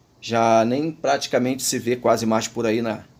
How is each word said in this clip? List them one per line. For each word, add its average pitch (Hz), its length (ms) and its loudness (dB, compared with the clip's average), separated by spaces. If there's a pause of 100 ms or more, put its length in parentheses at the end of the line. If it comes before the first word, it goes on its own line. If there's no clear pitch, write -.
(200)
Já 113 460 4
nem 147 260 -2
praticamente 135 680 -2
se - 160 -4
vê 117 180 -2
quase 117 300 0
mais 110 200 0
por 117 200 -4
aí 110 160 0
na, 110 240 -6 (140)